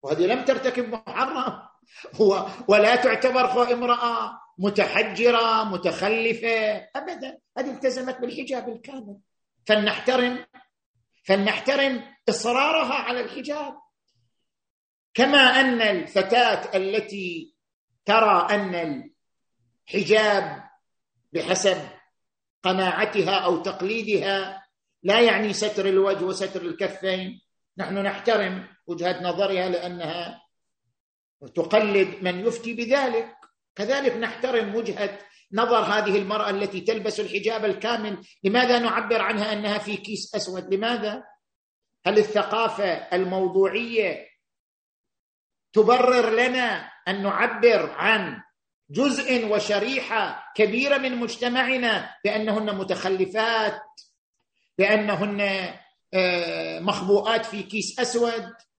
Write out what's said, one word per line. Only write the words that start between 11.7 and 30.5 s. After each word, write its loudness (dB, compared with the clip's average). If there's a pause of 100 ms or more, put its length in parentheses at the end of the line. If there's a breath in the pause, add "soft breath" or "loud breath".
إصرارها 0
على -4
الحجاب، -8 (1400)
كما 4
أن 6
الفتاة 2
التي -4 (500)
ترى 4
أن -4 (800)
الحجاب 2 (720)
بحسب 0 (720)
قناعتها 0
أو 0
تقليدها -4 (360)
لا 4
يعني 4
ستر -2
الوجه 2
وستر -4
الكفين، -6 (380)
نحن -4
نحترم -2 (180)
وجهة -4
نظرها -2
لأنها -6 (1120)